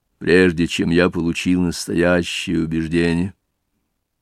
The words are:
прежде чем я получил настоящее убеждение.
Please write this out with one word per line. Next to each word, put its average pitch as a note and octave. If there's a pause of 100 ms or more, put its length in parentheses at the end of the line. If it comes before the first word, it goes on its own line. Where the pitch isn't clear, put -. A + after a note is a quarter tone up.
(180)
прежде E2+
чем -
я F2
получил F2
настоящее F2
убеждение. E2 (880)